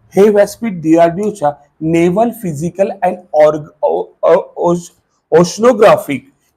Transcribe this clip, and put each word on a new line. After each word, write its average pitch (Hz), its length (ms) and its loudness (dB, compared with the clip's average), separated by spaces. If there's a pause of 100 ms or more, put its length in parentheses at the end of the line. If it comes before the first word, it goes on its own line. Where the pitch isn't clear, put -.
(160)
हे 196 140 4
व्यासपीठ 202 420 -2
डीआरडीओच्या 165 800 0 (300)
नेव्हल 175 480 0
फिजिकल 175 640 -6 (100)
अँड 180 160 -2 (160)
ऑर्ग-, 151 340 2 (140)
ओ-, 165 220 -2 (180)
ओ-, 165 200 2 (140)
ओश-, 175 360 -4 (480)
ओशनोग्राफिक 180 920 0 (280)